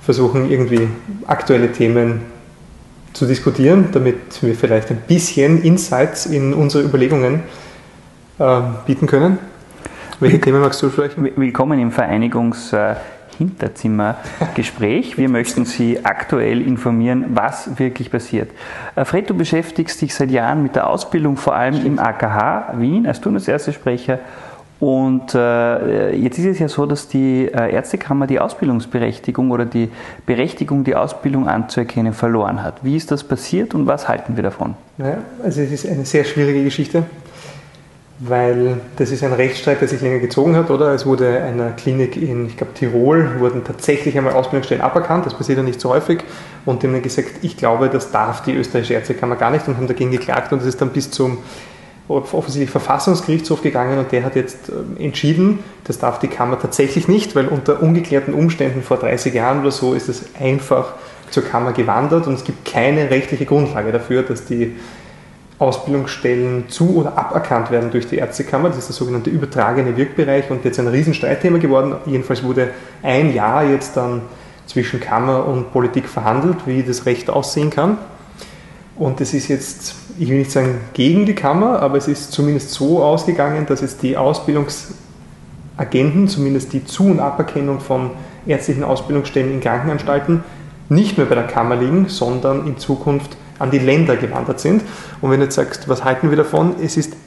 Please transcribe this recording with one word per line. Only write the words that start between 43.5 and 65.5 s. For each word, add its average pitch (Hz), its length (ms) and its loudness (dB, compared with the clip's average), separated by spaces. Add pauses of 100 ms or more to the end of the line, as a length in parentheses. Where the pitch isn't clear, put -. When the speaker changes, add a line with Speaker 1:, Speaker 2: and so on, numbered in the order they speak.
Speaker 1:
tatsächlich 143 520 -2
einmal 131 180 2
Ausbildungsstellen 131 500 0
aberkannt, 165 420 2
das - 80 -4
passiert 135 240 0
ja 135 60 0
nicht 123 180 -4
so 127 80 -2
häufig, 151 340 2 (420)
und 123 160 0
die 135 60 0
haben 127 60 0
dann 123 100 -2
gesagt, 131 280 -4 (100)
"Ich 175 160 -6
glaube, 123 320 2
das 131 220 -2
darf 110 320 -2
die - 100 -2
österreichische 120 400 -2
Ärztekammer 120 440 -2
gar 117 120 2
nicht", 151 180 0
und 127 100 -2
haben 127 100 -2
dagegen 127 240 0
geklagt, 127 420 -2
und 131 80 0
es 127 60 -2
ist 131 140 -4
dann 131 80 0
bis 135 220 -4
zum 127 280 -2 (680)
off-, 139 260 -2
offensichtlich 143 380 -2
Verfassungsgerichtshof 160 880 0
gegangen, 131 380 0
und 131 120 -2
der 123 120 2
hat 131 120 -4
jetzt, - 340 -4
ähm, - 280 -8
entschieden, 160 600 2 (240)
das - 160 -6
darf 123 180 0
die 135 100 -4
Kammer 123 320 -2
tatsächlich 139 480 0
nicht, 208 280 2
weil 135 120 4
unter 147 360 0
ungeklärten 160 500 2
Umständen 143 480 0
vor 123 160 0
dreißig 123 380 -2
Jahren 127 240 2
oder 139 100 2
so 127 240 0
ist 131 160 -2
es - 160 -8 (160)
einfach 131 520 0 (360)
zur 127 140 0
Kammer 123 280 -2
gewandert, 127 540 2
und 139 80 -2
es 120 120 -6
gibt - 200 -8
keine 139 460 2
rechtliche 131 340 0
Grundlage 139 460 2
dafür, 123 320 0
dass 117 220 -6
die 117 300 -2 (840)